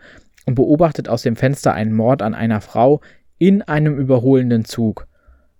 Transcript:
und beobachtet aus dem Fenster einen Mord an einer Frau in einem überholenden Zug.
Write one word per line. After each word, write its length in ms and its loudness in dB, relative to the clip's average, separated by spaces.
und 100 -2
beobachtet 540 2
aus 140 -2
dem 140 -2
Fenster 360 0
einen 220 -4
Mord 260 0
an 140 -4
einer 260 -2
Frau 400 2
in 240 2
einem 340 -2
überholenden 680 0
Zug. 400 -6